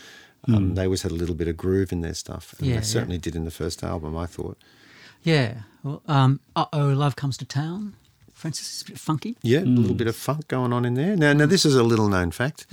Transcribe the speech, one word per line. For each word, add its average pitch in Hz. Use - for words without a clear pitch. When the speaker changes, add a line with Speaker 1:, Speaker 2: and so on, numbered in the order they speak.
Speaker 1:
Um, 101
Speaker 2:
Mm. -
Speaker 1:
they 95
always 92
had 90
a 82
little 85
bit 80
of 85
groove 95
in 87
their 82
stuff, -
and 143
Speaker 3:
Yeah, 127
Speaker 1:
they 113
Speaker 3:
yeah. 107
Speaker 1:
certainly 107
did 82
in 80
the 80
first -
album, 82
I 85
thought. -
Speaker 3:
Yeah. 143
Well, 143
um, 135
Uh-Oh, 147
Love 139
Comes 135
to 131
Town, 170
Francis, -
is -
a -
bit -
funky. 156
Speaker 1:
Yeah, 123
a -
little 120
Speaker 2:
Mm. 95
Speaker 1:
bit 110
of 113
funk 151
going 127
on 120
in 123
there. 170
Now, 147
now 147
this 180
is 143
a 123
little 110
known 90
fact. 127